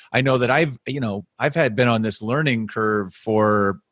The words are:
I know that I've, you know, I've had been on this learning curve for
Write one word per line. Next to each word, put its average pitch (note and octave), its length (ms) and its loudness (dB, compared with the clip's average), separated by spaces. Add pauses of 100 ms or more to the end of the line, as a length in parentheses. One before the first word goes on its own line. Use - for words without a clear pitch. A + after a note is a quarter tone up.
(140)
I A#2+ 60 4
know C3 160 2
that B2 140 2
I've, C#3+ 360 0
you C3+ 140 -6
know, G#2 240 -4 (140)
I've C3+ 160 -2
had C#3 200 0
been B2 140 4
on A2+ 140 2
this A2 180 -4
learning A#2+ 460 0
curve G#2 480 -2
for G#2 640 2 (120)